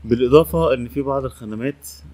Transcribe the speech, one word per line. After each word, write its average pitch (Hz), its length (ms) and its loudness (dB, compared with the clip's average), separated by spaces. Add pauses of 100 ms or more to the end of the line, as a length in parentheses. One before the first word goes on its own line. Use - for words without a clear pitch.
بالإضافة 131 680 4
إن 120 140 -6
في 143 140 -6
بعض 135 220 -4
الخدمات 120 640 -10 (260)